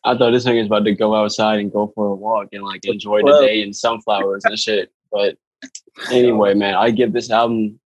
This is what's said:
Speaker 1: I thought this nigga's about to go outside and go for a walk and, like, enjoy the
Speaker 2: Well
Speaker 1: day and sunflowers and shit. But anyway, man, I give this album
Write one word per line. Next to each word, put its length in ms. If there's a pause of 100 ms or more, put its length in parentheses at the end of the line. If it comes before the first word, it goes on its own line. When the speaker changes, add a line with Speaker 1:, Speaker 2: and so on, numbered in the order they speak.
Speaker 1:
I 120
thought 160
this 120
nigga's 220
about 180
to 100
go 200
outside 440
and 140
go 220
for 140
a 60
walk 380
and, 120
like, 200
enjoy 360
the 40
Speaker 2:
Well 180
Speaker 1:
day 200
and 120
sunflowers 720
and 140
shit. 340 (180)
But 260 (760)
anyway, 440
man, 200
I 160
give 220
this 180
album 500 (100)